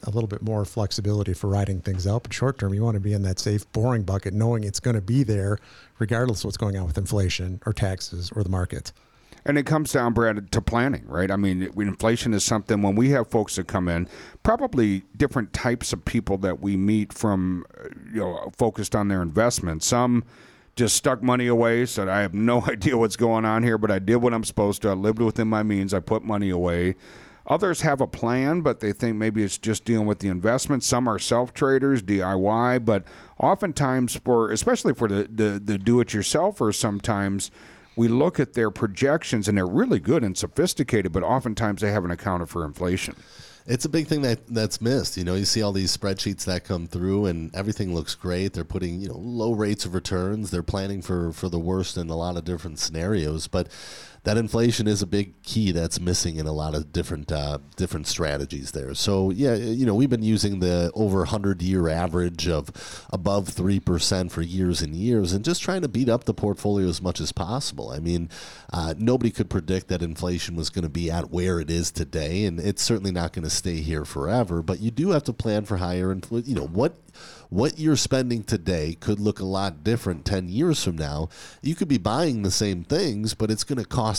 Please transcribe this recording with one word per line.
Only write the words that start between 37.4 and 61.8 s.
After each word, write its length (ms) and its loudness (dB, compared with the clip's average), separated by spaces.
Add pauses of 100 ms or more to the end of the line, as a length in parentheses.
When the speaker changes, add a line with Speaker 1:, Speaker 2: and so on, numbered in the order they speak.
Speaker 2:
we 140 4
look 300 2
at 140 0
their 160 2
projections, 800 0
and 100 4
they're 80 4
really 340 2
good 260 2
and 120 -2
sophisticated, 760 0
but 100 0
oftentimes 580 0
they 100 2
haven't 200 0
accounted 380 -4
for 160 -4
inflation. 500 -2 (500)
Speaker 3:
It's 200 -2
a 40 -2
big 180 0
thing 140 0
that, 260 0
that's 340 -2
missed. 360 0
You 60 -4
know, 120 0
you 100 0
see 160 2
all 100 2
these 240 0
spreadsheets 500 -4
that 200 -2
come 200 -4
through, 420 0
and 280 -4
everything 400 -2
looks 180 -4
great. 400 -2
They're 120 -6
putting, 340 -6
you 80 -8
know, 100 -10
low 360 -2
rates 320 0
of 100 -8
returns. 560 -2
They're 120 -2
planning 380 -4
for, 300 -2
for 160 -6
the 120 -2
worst 380 -2
in 120 -6
a 60 -4
lot 200 -4
of 80 -6
different 340 -8
scenarios, 720 -2
but 220 -2 (540)
that 120 2
inflation 520 2
is 140 2
a 60 -2
big 360 -2
key 280 2
that's 300 -2
missing 340 0
in 120 -4
a 40 -2
lot 240 -2
of 160 -4
different, 400 -4
uh, 280 -4 (180)
different 300 -4
strategies 640 -4
there. 220 -8
So, 360 2
yeah, 260 2
you 300 0
know, 100 4
we've 140 4
been 140 0
using 360 2
the 340 2
over 300 2
hundred-year 640 0